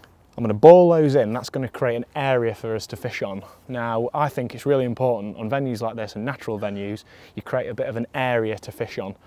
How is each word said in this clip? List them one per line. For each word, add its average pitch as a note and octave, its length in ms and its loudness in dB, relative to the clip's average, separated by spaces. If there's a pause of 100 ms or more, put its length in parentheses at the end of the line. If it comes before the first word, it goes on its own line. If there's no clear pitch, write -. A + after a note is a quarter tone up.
(380)
I'm B2 60 -6
gonna A2 100 0
ball E3+ 360 10
those D#3 260 4
in, A2 160 2
that's A#2 180 -8
gonna C3 200 -6
create A#2+ 260 -2
an A#2+ 80 -6 (100)
area B2+ 400 0
for A2+ 220 -8
us G#2+ 120 -8
to A2 100 -12
fish - 240 -8
on. G2 200 -8 (280)
Now, A#2 440 -4
I D3 140 0
think B2+ 260 -6
it's A#2+ 120 -12
really C#3 180 2
important A#2 540 -2
on A2 120 -6
venues C3 300 -4
like A2+ 160 -6
this A2 220 -10
and G#2+ 80 -8
natural B2 340 -8
venues, G2+ 460 -8 (300)
you G#2+ 60 -12
create - 280 -6
a A#2+ 40 -8
bit A#2+ 140 -6
of G#2+ 80 -8
an A#2 180 -6
area A2 440 -2
to - 120 -16
fish - 300 -10
on, G2 160 -10 (120)